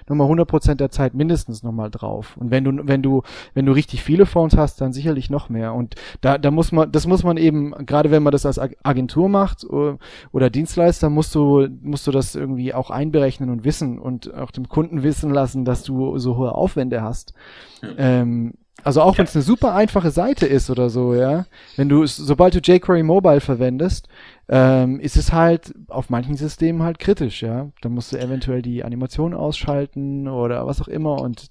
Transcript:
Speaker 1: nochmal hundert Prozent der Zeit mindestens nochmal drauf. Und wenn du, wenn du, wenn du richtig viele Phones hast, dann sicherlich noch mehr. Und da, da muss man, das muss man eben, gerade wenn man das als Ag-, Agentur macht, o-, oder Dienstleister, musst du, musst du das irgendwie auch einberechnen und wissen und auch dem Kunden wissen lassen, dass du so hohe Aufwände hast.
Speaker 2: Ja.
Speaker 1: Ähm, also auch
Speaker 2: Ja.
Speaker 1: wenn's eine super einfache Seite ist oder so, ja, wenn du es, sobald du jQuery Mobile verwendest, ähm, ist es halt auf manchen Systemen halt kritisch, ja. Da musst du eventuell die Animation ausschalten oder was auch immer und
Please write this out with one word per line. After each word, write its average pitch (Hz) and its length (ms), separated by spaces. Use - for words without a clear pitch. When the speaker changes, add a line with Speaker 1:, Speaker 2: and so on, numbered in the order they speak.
Speaker 1:
nochmal 143 200
hundert 165 200
Prozent 147 320
der 139 120
Zeit 131 240
mindestens 143 460
nochmal 113 300
drauf. 107 460
Und 123 140
wenn 131 120
du, 139 240
wenn 135 140
du, 135 220
wenn 135 120
du 139 80
richtig 139 280
viele 175 240
Phones 165 300
hast, 151 240
dann 131 140
sicherlich 139 360
noch 143 200
mehr. 113 240
Und 120 220
da, 139 160
da 143 140
muss 160 200
man, 156 180
das 151 160
muss 175 180
man 170 120
eben, 151 360
gerade 147 260
wenn 151 120
man 147 80
das 143 140
als 135 120
Ag-, 131 260
Agentur 143 440
macht, 196 380
o-, 143 320
oder 131 180
Dienstleister, 160 600
musst 151 260
du, 143 320
musst 143 260
du 143 40
das 131 240
irgendwie 131 380
auch 127 180
einberechnen 139 580
und 117 160
wissen 139 340
und 127 340
auch 135 180
dem 127 180
Kunden 156 340
wissen 147 280
lassen, 131 340
dass 123 180
du 131 340
so 123 200
hohe 127 180
Aufwände 127 460
hast. 107 320
Speaker 2:
Ja. - 160
Speaker 1:
Ähm, 120 560
also 147 200
auch 185 140
Speaker 2:
Ja. - 20
Speaker 1:
wenn's 180 180
eine 147 80
super 208 320
einfache 196 340
Seite 180 360
ist 135 240
oder 123 200
so, 123 240
ja, 135 320
wenn 139 140
du 143 140
es, 143 120
sobald 147 400
du 180 40
jQuery 175 440
Mobile 160 380
verwendest, 127 680
ähm, 131 540
ist - 160
es - 160
halt 170 400
auf 123 200
manchen 127 280
Systemen 160 460
halt 165 140
kritisch, 156 460
ja. 123 280
Da 120 80
musst 120 240
du 135 40
eventuell 127 440
die 120 240
Animation 131 480
ausschalten 143 960
oder 123 360
was 131 160
auch - 60
immer 156 320
und 127 320